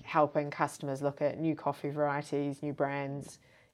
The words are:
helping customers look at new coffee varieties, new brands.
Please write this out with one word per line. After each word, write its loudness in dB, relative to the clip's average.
helping 4
customers -2
look 0
at 2
new 2
coffee -2
varieties, 0
new -2
brands. -2